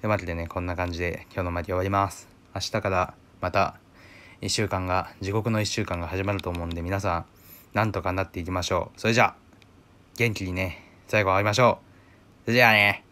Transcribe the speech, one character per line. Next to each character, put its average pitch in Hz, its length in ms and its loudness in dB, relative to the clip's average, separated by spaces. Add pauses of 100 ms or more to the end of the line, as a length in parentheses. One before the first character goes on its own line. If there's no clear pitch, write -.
で、 107 60 -4
マ 107 100 2
ジ 92 80 -6
で 85 80 -4
ね、 85 140 -6
こ 90 120 -6
ん 87 60 -4
な 87 100 -4
感 90 160 -2
じ 82 60 -6
で 87 360 -6
今 95 100 -4
日 87 80 -4
の - 0 -
負 87 60 -4
け 85 80 -6
終 95 100 -4
わ 92 80 0
り 98 80 -2
ま 98 180 2
す。 - 180 -16 (280)
明 101 60 -4
日 - 100 -6
か 104 180 -2
ら 90 240 0 (280)
ま 92 100 -4
た 98 240 2 (640)
一 98 80 -4
週 107 180 0
間 92 200 -2
が、 92 240 -2 (100)
地 98 100 -4
獄 110 200 0
の 110 100 0
一 107 60 -2
週 107 180 -2
間 87 140 -4
が 85 80 -6
始 92 160 -4
ま 101 100 -2
る 98 80 -4
と 90 80 -6
思 87 140 -4
う 85 40 -6
ん 85 40 -6
で、 85 100 -6
皆 95 180 -4
さ 90 200 -2
ん、 82 60 -8 (480)
な 104 100 0
ん 107 80 0
と 95 100 -4
か 92 100 -2
な 95 120 -2
っ - 80 -6
て 92 80 -8
い 82 60 -6
き 90 40 -8
ま 90 140 -2
し - 80 -4
ょ 90 260 -2
う。 - 20 -20
そ 110 80 0
れ 113 60 4
じ 117 80 4
ゃ 104 40 8
あ、 - 100 -4 (800)
元 117 160 0
気 101 120 -6
に 90 80 -4
ね、 92 300 -4 (240)
最 107 160 2
後 95 120 4
会 101 60 4
い 104 40 0
ま 104 80 2
し 123 60 2
ょ 117 200 6 (640)
う。 - 20 -16
そ - 40 -4
れ 117 60 2
じ 123 80 8
ゃ 113 80 10
あ - 20 6
ね 101 380 4